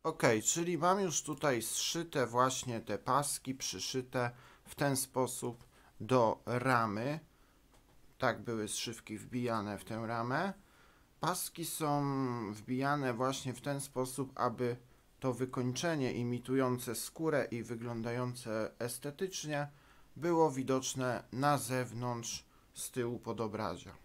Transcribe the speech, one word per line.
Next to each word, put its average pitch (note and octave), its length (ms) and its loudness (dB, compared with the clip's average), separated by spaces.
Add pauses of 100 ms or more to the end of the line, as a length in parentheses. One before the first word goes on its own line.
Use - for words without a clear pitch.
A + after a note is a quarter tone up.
Okej, A#2+ 380 4
czyli E3+ 360 0
mam F#3 220 4
już F3+ 220 0
tutaj C#3 400 0
zszyte D#3+ 640 0
właśnie B2 540 2
te G#2 180 -4
paski, C3 560 0
przyszyte B2 760 -2 (340)
w - 100 -16
ten C#3 220 2
sposób B2 680 -2 (360)
do A2 460 4
ramy. A#2+ 720 2 (960)
Tak A2 240 0
były A2 260 -2
zszywki - 500 -6
wbijane G#2+ 600 -2
w - 60 -12
tę A2+ 220 -6
ramę. B2 460 -2 (680)
Paski E3+ 440 -2
są D3 380 0 (500)
wbijane B2+ 600 0
właśnie C3 380 -2
w - 80 -8
ten C#3 200 -2
sposób, C3 540 -4
aby A#2+ 420 0 (440)
to C3 120 0
wykończenie B2+ 800 0
imitujące B2 840 0
skórę D3 560 0
i A#2 120 -2
wyglądające A#2 1160 -2
estetycznie C#3+ 920 -4 (480)
było E3 340 6
widoczne C3 840 0
na C#3 260 4
zewnątrz, A#2+ 840 -2 (300)
z - 160 -8
tyłu A#2+ 280 -2
podobrazia. G#2 760 -4 (100)